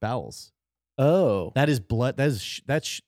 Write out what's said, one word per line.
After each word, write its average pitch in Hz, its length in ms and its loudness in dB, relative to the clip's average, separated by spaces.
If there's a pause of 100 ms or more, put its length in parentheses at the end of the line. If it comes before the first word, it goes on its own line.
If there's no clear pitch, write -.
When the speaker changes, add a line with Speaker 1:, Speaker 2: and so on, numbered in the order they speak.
Speaker 1:
bowels? 107 520 -8 (460)
Speaker 2:
Oh. 135 560 4
Speaker 1:
That 143 140 2
is 139 120 2
blood. 117 360 -2
That 139 120 2
is 113 140 -2
sh-, - 240 -10
that's 147 220 -2
sh-, - 200 -10